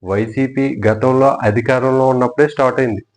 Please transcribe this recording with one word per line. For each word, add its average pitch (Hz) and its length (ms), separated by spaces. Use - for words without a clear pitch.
వైసీపీ 120 840
గతంలో 131 540
అధికారంలో 131 680
ఉన్నప్పుడే 127 400
స్టార్ట్ 135 320
అయింది. 117 240